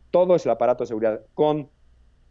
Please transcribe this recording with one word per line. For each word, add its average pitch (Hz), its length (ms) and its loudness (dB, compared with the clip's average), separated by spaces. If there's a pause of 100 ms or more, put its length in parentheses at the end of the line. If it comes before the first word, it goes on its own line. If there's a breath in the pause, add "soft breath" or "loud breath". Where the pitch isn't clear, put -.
(100)
todo 180 240 4
es 165 100 0
el 135 60 0
aparato 120 320 0
de 120 60 -6
seguridad 110 320 -4 (140)
con 151 340 0 (640)